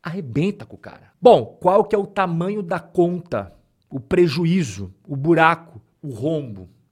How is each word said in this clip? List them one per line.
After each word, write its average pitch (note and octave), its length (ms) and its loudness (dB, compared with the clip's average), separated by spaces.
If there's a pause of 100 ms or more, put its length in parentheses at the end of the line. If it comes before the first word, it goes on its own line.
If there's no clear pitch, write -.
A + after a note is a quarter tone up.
Arrebenta D#3+ 640 -4
com - 120 -20
o - 20 -20
cara. - 320 -20 (100)
Bom, D#3+ 240 8 (160)
qual G3 240 2
que - 100 -4
é G#3 40 0
o G3 80 -4
tamanho F#3+ 560 -4
da F3 160 -6
conta, E3+ 760 -4 (380)
o C3+ 80 -10
prejuízo, D#3+ 960 0 (120)
o C#3+ 100 -8
buraco, D#3+ 680 2 (180)
o D3 100 -12
rombo? A#2+ 600 -8 (220)